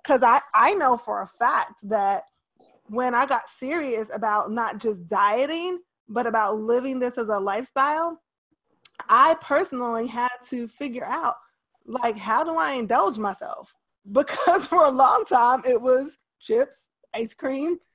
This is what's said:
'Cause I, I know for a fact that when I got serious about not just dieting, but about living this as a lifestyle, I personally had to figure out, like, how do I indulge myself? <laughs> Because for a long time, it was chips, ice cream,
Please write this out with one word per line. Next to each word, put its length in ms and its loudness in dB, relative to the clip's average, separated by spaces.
'Cause 180 2
I, 180 6
I 200 4
know 220 2
for 260 -6
a 40 -8
fact 600 -4
that 360 0
when 260 -2
I 120 2
got 220 -2
serious 540 -4
about 380 -2
not 280 -4
just 280 -6
dieting, 760 0
but 180 -4
about 320 0
living 400 -2
this 200 -4
as 100 -6
a 100 -2
lifestyle, 840 -4
I 340 6
personally 640 -2
had 240 -4
to 180 -8
figure 380 -10
out, 320 -4
like, 320 -4
how 280 0
do 120 -4
I 160 0
indulge 460 0
myself? 600 -8
<laughs> 40 -20
Because 560 2
for 200 6
a 40 6
long 360 4
time, 400 4
it 160 2
was 340 2
chips, 440 -2
ice 220 -6
cream, 440 -4